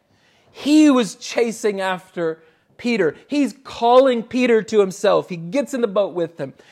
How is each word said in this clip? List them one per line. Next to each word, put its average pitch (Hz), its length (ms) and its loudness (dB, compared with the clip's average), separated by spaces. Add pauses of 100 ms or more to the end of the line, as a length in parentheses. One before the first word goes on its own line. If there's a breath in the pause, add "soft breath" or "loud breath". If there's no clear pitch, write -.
(500 soft breath)
He 302 400 4
was 247 260 0
chasing 214 640 -4
after 175 600 -6 (360 soft breath)
Peter. 214 360 -2 (140 loud breath)
He's 269 340 -2
calling 247 600 2
Peter 240 400 0
to 220 180 0
himself. 185 480 0
He 175 80 -10
gets 175 380 -6
in 240 80 -6
the 226 40 0
boat 190 280 -4
with 170 260 -6
him. 131 140 -12 (180 loud breath)